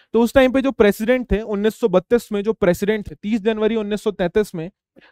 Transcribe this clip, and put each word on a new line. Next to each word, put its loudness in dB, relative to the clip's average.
तो 4
उस 0
टाइम 4
पे 0
जो 0
प्रेसिडेंट 0
थे, 0
उन्नीस -2
सौ -2
बत्तीस 0
में -4
जो -2
प्रेसिडेंट -2
थे, -14
तीस -4
जनवरी 0
उन्नीस -4
सौ -2
तैंतीस -2
में -10